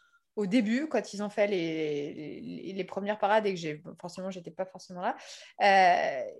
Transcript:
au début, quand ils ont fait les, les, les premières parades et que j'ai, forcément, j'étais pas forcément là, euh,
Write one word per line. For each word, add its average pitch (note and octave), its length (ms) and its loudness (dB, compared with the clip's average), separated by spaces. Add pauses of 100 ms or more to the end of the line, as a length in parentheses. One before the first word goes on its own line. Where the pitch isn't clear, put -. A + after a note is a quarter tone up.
(360)
au G#3 100 0
début, A#3 420 2
quand A3+ 240 -2
ils G3+ 100 -6
ont G#3 60 -4
fait G#3 180 2
les, D#3 960 -4
les, F3 320 -10
les F#3+ 120 -6
premières G3+ 340 -4
parades G#3 280 4
et G3 80 0
que E3+ 60 -6
j'ai, D#3 220 -8 (180)
forcément, F#3 300 -10
j'étais F3 220 -12
pas F#3 120 -8
forcément F#3 380 -14
là, A#3+ 140 -4 (460)
euh, F#3 600 6 (160)